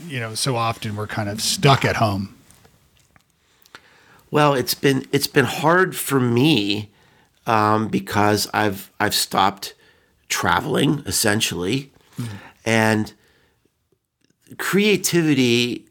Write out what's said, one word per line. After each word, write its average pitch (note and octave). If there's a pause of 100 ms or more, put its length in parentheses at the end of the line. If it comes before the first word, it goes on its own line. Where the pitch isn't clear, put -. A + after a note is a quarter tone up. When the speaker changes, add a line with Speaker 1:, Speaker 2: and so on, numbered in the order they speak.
Speaker 1:
you C3+
know, A2+
so B2+
often A2+
we're G#2
kind G#2+
of G2+
stuck -
at G2+
home? G2+ (2000)
Speaker 2:
Well, D3
it's B2+
been, C3+
it's C#3
been C3+
hard E3+
for C#3
me, A#2 (560)
um, G#2+
because G#2
I've, G#2
I've G#2
stopped - (540)
traveling D3
essentially. G#2+ (280)
Speaker 1:
Mm-hmm. A2 (300)
Speaker 2:
And A2 (1500)
creativity D3